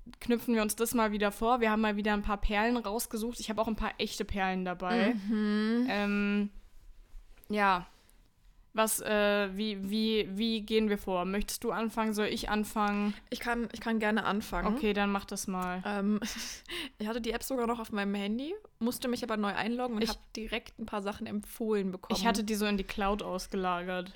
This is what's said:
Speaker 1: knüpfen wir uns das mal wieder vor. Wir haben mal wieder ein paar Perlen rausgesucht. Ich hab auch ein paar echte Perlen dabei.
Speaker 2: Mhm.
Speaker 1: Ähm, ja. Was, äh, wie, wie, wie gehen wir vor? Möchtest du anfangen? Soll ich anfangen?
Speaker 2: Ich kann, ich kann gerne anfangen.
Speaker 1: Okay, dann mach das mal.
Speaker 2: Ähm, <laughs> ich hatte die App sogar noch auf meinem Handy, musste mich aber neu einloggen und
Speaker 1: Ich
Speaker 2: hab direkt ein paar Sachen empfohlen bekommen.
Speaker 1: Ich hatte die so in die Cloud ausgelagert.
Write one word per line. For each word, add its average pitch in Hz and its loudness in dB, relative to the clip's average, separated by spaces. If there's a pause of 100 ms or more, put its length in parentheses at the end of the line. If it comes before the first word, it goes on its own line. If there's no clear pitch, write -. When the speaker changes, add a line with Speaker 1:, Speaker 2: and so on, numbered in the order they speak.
(200)
Speaker 1:
knüpfen 240 2
wir 220 4
uns 214 0
das 233 0
mal 220 4
wieder 208 2
vor. 233 2
Wir 220 4
haben 214 2
mal 214 2
wieder 208 2
ein 202 2
paar 208 0
Perlen 214 2
rausgesucht. 226 -4
Ich 208 -6
hab 214 -2
auch 226 0
ein 214 -2
paar 220 -2
echte 214 -2
Perlen 185 0
dabei. 185 2 (160)
Speaker 2:
Mhm. 214 2
Speaker 1:
Ähm, 202 2 (1000)
ja. 196 2 (840)
Was, 220 2
äh, 202 2
wie, 196 -2
wie, 220 4
wie 226 0
gehen 214 4
wir 202 2
vor? 185 0
Möchtest 196 -2
du 226 0
anfangen? 220 0
Soll 208 2
ich - -2
anfangen? 208 0 (160)
Speaker 2:
Ich - -6
kann, 240 -2
ich 226 -10
kann 226 0
gerne 214 2
anfangen. 190 0
Speaker 1:
Okay, 220 2
dann 202 2
mach 202 0
das - -8
mal. 180 -4
Speaker 2:
Ähm, 208 0 (400)
<laughs> 339 -10
ich 208 -4
hatte 233 -2
die 220 -2
App 233 -4
sogar 240 0
noch 233 0
auf 220 -8
meinem 202 0
Handy, 226 -2 (260)
musste 254 0
mich 240 -2
aber 226 -2
neu 202 2
einloggen 240 0
und 214 -2
Speaker 1:
Ich - 2
Speaker 2:
hab - -8
direkt 220 -6
ein 226 -8
paar 208 -4
Sachen 202 -6
empfohlen 208 -2
bekommen. 185 -2
Speaker 1:
Ich 214 2
hatte 220 4
die 214 0
so 208 0
in 208 2
die 190 0
Cloud 208 0
ausgelagert. 180 -2